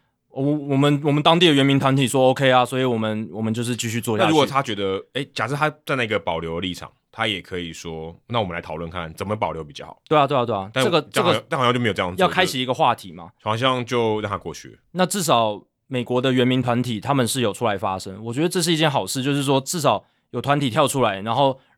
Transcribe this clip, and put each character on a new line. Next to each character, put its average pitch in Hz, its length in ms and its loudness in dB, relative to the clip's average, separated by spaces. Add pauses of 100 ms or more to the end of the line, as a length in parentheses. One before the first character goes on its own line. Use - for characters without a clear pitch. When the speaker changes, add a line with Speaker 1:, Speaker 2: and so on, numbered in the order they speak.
(300)
Speaker 1:
我， 135 140 -6
我 143 340 0
们， 143 260 4
我 151 80 2
们 147 100 2
当 165 180 4
地 170 80 6
的 156 60 6
原 139 120 6
民 139 140 4
团 135 160 2
体 135 120 2
说 131 220 4
OK 131 220 2
啊， 127 120 6
所 127 160 -2
以 131 40 0
我 123 140 0
们， 110 340 -4
我 98 100 -8
们 110 100 0
就 117 120 -2
是 120 120 -2
继 113 140 -4
续 113 100 -2
做 110 180 -2
下 110 60 2
去。 107 40 2
Speaker 2:
那 - 20 2
如 107 60 2
果 - 100 6
他 139 160 -2
觉 117 140 -6
得， 98 280 -2 (100)
哎， 139 200 -6
假 113 140 -2
设 135 80 -4
他 151 140 0 (140)
站 143 140 -4
在 123 60 0
一 113 40 -2
个 107 120 0
保 82 200 -2
留 82 160 -6
的 87 60 -4
立 92 120 -6
场， 80 180 -14 (200)
他 113 160 -4
也 95 140 -4
可 90 160 -10
以 85 160 -8
说 80 420 -12 (120)
，“那 110 120 -2
我 107 60 0
们 87 80 -6
来 85 80 -6
讨 80 140 -10
论 82 140 -8
看 85 260 -10
怎 95 120 -8
么 104 80 -4
保 101 160 -2
留 80 120 -8
比 73 100 -16
较 - 140 -16
好。” - 200 -20
Speaker 1:
对 156 100 2
啊， 139 100 4
对 139 100 0
啊， 120 80 2
对 113 100 -2
啊， 98 160 -6
Speaker 2:
但 131 120 0
Speaker 1:
这 131 80 2
个， 160 100 2 (100)
Speaker 2:
这 - 100 0
样 123 40 0
好 170 80 4
像， - 0 -
Speaker 1:
这 - 80 0
个 - 80 -20
Speaker 2:
但 160 80 -4
好 131 80 0
像 120 80 4
就 123 60 0
没 120 80 0
有 101 60 0
这 98 100 -2
样 90 120 -4
做， 190 80 2
Speaker 1:
要 175 60 2
开 180 160 2
启 139 160 -4
一 127 40 -2
个 127 80 -4
话 123 220 2
题 92 160 -16
嘛。 85 200 -18 (100)
Speaker 2:
好 110 160 -2
像 127 280 0
就 113 360 0
让 104 100 -4
他 98 60 -2
过 82 160 -10
去。 - 260 -18 (120)
Speaker 1:
那 180 140 0
至 185 180 -4
少 117 420 2 (220)
美 127 160 -4
国 123 180 0
的 131 100 2
原 127 160 4
民 127 140 2
团 120 200 0
体 120 200 -4
他 127 120 -2
们 131 140 2
是 127 140 -2
有 110 100 2
出 120 140 -4
来 104 120 0
发 95 220 -2
声， 98 240 -12
我 117 100 -8
觉 131 80 -2
得 175 60 2
这 180 140 0
是 165 100 0
一 165 60 2
件 156 120 2
好 131 160 0
事， 131 160 -4
就 139 120 0
是 143 100 0
说 135 160 2
至 143 220 -6
少 120 240 2 (240)
有 127 100 -6
团 143 200 0
体 143 100 0
跳 135 180 2
出 135 140 0
来， 101 200 0
然 113 140 -2
后 135 240 2 (180)